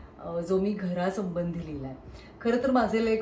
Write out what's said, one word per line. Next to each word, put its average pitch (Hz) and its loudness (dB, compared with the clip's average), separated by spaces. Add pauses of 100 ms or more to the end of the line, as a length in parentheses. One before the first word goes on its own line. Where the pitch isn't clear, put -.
(200)
अ, 170 -6
जो 185 2
मी 208 2
घरासंबंधी 175 -2
लिहिलाय. 135 -8 (460)
खरं 233 4
तर 269 4
माझे 226 4
लेख 220 4